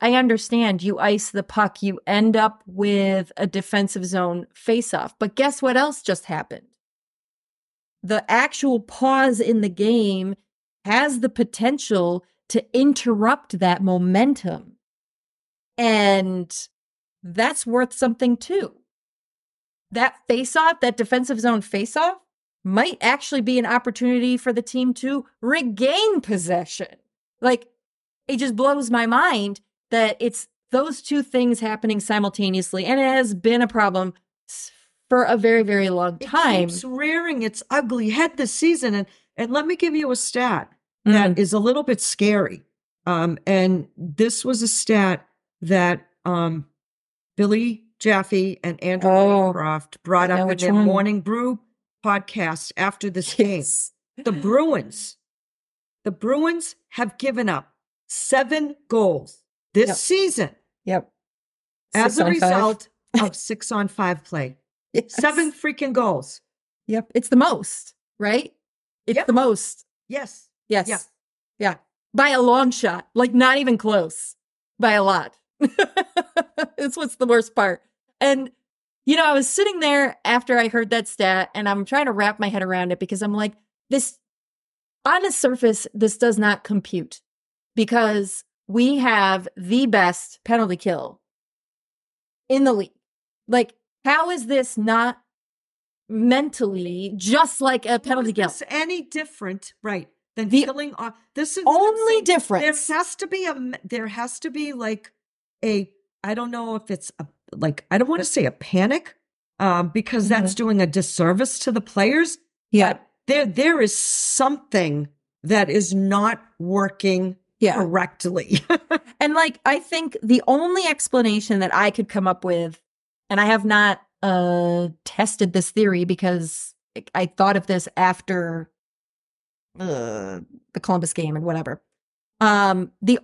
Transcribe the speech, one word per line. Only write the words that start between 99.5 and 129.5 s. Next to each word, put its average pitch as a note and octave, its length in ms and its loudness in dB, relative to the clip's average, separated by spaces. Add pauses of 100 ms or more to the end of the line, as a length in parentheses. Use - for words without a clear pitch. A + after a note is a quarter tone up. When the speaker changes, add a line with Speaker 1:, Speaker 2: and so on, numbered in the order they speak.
Speaker 2:
right, G3+ 240 -6 (280)
than A3 140 -4
Speaker 1:
The C4+ 140 6
Speaker 2:
killing C#4+ 320 -6
off? A3+ 180 -10 (220)
This D4+ 220 -6
is F#4+ 80 -6
Speaker 1:
only D#4 160 6
Speaker 2:
what G#4+ 120 4
I'm A4 140 -2
saying. A4+ 160 2
Speaker 1:
difference D4+ 640 0
Speaker 2:
There D#4 100 -2
has F4 200 -4
to G4 100 -8
be F#4+ 180 -6
a E4 60 -4
m-, B3+ 320 -8
there A3 240 -8
has A#3 340 -10
to D#4+ 80 -8
be, D4 240 -8
like, A3 380 -8 (520)
a, G#3 260 -2 (340)
I G3+ 100 -4
don't A#3+ 180 -8
know A#3 240 -8
if A3 140 -10
it's - 300 -10
a, D3+ 80 -12 (260)
like, D#3 380 -4
I F#3+ 60 4
don't B3+ 120 2
wanna E4 160 -2
say A3 200 0
a B2 60 -2
panic, A3+ 640 -2 (440)
um, F3 300 0
because G#3+ 400 -2
that's G3+ 240 2
Speaker 1:
Mm-hmm. A#3 100 -4
Speaker 2:
doing G#3+ 180 2
a F3+ 60 2
disservice F#3 720 0
to C4 120 -4
the A3 100 -2
players. D4 560 0 (340)
Speaker 1:
Yeah. G3 220 6
Speaker 2:
But - 140 -20 (200)
there, C#4 180 2
there C4+ 360 2
is G#3 160 0
something F3 1120 -2 (340)
that G3+ 260 2
is F#3 240 0
not G3+ 480 0 (180)
working F#3+ 800 -2 (220)
Speaker 1:
Yeah. G3 160 2
Speaker 2:
correctly. F3 840 -2 (100)
<laughs> - 0 - (520)
Speaker 1:
And, D4+ 120 2
like, D#4+ 320 0
I D4 140 2
think E4 440 -6
the A#3+ 240 4
only F4 380 2
explanation A3+ 760 0
that F#3 160 -2
I G3+ 160 2
could G#3+ 160 -4
come G3 180 -4
up F3+ 200 -2
with, E3+ 360 -4 (480)
and G3 120 -2
I G#3 60 4
have G#3+ 180 2
not, G#3 360 2 (220)
uh, F3 640 0 (160)
tested G3+ 480 -2
this F3 200 -2
theory F#3+ 340 0
because F3+ 680 -4 (400)
I F#3 120 -2
thought G3 320 2
of F3+ 100 -6
this F#3 300 -2
after, F3+ 760 -2 (1080)